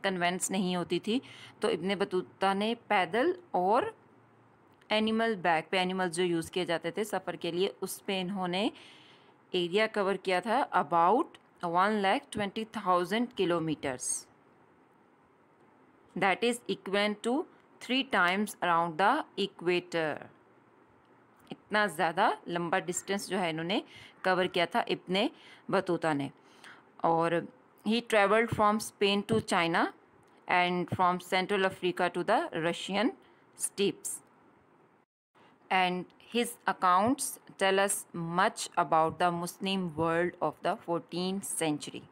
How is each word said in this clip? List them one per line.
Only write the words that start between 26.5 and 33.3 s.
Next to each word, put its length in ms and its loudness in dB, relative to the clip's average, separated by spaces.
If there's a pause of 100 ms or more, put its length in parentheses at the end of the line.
और 380 2 (440)
he 160 2
travelled 560 4
from 320 2
Spain 420 2
to 80 2 (140)
China 320 2 (600)
and 500 2
from 240 2
Central 500 0
Africa 380 0
to 240 -4
the 80 4 (260)
Russian 460 -2 (420)